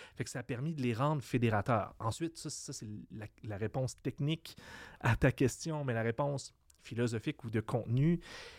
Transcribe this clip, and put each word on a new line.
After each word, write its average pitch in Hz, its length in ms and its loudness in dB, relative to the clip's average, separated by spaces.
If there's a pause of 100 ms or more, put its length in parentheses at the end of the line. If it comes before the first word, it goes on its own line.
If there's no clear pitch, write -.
(140)
fait - 100 -6
que - 60 -8
ça - 80 -8
a 120 60 -4
permis 139 320 -4
de 139 80 -2
les 120 100 2
rendre 143 300 2
fédérateurs. 113 760 2
Ensuite, 160 400 -4
ça, - 140 -8
ça, - 220 -10
c'est - 140 -10 (220)
la, 107 160 -12 (180)
la 104 140 -6
réponse 113 460 -2
technique 143 520 -2 (440)
à 113 160 6
ta 131 160 6
question, 147 520 0
mais 123 120 0
la 113 80 2
réponse 139 500 0 (300)
philosophique 120 600 0
ou 117 60 -6
de 110 100 2
contenu, 131 600 2 (400)